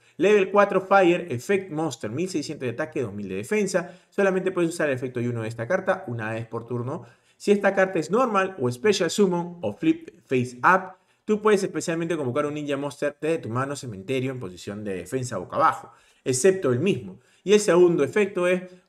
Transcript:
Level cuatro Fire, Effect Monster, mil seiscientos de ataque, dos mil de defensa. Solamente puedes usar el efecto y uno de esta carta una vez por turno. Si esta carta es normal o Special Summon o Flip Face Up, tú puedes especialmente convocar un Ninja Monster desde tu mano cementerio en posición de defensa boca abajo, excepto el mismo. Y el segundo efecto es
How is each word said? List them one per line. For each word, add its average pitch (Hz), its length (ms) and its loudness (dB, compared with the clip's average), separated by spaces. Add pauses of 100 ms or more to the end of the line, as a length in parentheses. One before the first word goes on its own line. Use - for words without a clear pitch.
(180)
Level 190 340 4
cuatro 196 300 4
Fire, 180 500 4
Effect 190 400 -2
Monster, 151 400 -4
mil 165 180 -4
seiscientos 143 380 -6
de 113 60 -2
ataque, 156 280 -6
dos 101 140 -6
mil 104 120 -8
de 92 80 -6
defensa. 185 640 -2 (120)
Solamente 185 400 0
puedes 175 180 0
usar 160 200 -2
el 135 60 0
efecto 127 260 -6
y 120 60 -2
uno 117 140 -4
de 110 60 -6
esta 117 200 -8
carta 190 380 -2
una 113 280 -6
vez 117 120 -8
por 117 220 -10
turno. 123 360 -6 (320)
Si - 160 -2
esta 202 220 2
carta 190 240 2
es 160 140 -4
normal 202 480 0
o 123 120 0
Special 185 380 0
Summon 175 520 0
o 104 120 -4
Flip 160 360 0 (160)
Face 123 320 -2
Up, 175 400 2 (260)
tú 208 180 0
puedes 202 200 4
especialmente 165 560 -4
convocar 143 300 -2
un 147 80 -6
Ninja 143 220 -4
Monster 143 440 -4
desde 160 180 0
tu 117 100 -10
mano 135 260 -4
cementerio 127 560 -4
en 127 80 -10
posición 101 440 -10
de 101 120 -6
defensa 120 420 -6
boca 90 200 -6
abajo, - 340 0 (320)
excepto 143 480 2
el 123 80 2
mismo. 123 400 -2 (240)
Y 190 100 4
el 214 60 6
segundo 175 440 6
efecto 185 440 0
es 180 160 2 (260)